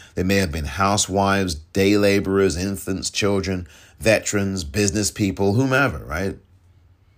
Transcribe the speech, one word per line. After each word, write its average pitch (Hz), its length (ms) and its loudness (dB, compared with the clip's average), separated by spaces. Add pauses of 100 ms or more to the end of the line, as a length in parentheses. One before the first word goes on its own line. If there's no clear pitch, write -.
(140)
They 87 100 -2
may 98 140 2
have 92 140 0
been 76 140 -4
housewives, 98 920 0
day 98 420 2
laborers, 98 580 2
infants, 95 540 -6
children, 98 580 -2 (320)
veterans, 98 640 0
business 101 480 -2
people, 98 420 0
whomever, 131 460 0
right? 85 380 -6 (800)